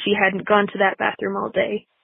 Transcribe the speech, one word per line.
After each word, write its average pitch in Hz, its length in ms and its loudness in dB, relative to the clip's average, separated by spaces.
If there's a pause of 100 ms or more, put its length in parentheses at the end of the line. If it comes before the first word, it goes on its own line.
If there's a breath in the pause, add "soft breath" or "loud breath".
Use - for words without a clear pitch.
she 202 80 2
hadn't 190 340 0
gone 208 200 4
to 202 120 -10
that 190 180 2
bathroom 208 380 -4
all 214 140 -4
day, 220 380 -2 (160)